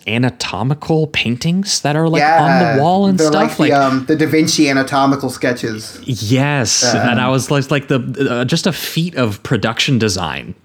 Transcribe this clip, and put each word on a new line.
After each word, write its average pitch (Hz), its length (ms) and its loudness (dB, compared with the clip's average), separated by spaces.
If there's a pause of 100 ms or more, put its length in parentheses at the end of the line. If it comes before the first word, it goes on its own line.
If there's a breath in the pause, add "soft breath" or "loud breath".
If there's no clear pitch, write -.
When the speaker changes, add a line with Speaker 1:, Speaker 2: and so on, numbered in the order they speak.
Speaker 1:
anatomical 127 1000 -2
paintings 160 760 -2
that 147 140 0
are, 160 140 2
like, 160 140 2
on 151 360 4
the 127 60 4
Speaker 2:
Yeah, 117 140 2
Speaker 1:
wall 185 280 2
and 190 100 2
Speaker 2:
they're 156 100 4
Speaker 1:
stuff, 156 320 2
Speaker 2:
like 151 100 4
the, 143 60 4
Speaker 1:
like 139 160 4
Speaker 2:
um, 131 140 -2
the 156 100 0
Da 151 120 2
Vinci 156 420 2
anatomical 135 600 0
sketches. 120 760 -4
Speaker 1:
Yes, 127 800 0
Speaker 2:
Yeah. 117 280 2
Speaker 1:
and 120 80 2
I 127 100 0
was 131 220 0
like, 139 200 0
like, 139 160 -2
the, 131 420 -2
uh, 120 160 -2
just - 220 -2
a 185 60 0
feat - 420 -6
of 107 280 -2
production 120 560 -2
design, 85 540 -4 (120)